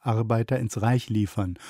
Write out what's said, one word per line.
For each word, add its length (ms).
Arbeiter 560
ins 220
Reich 280
liefern. 500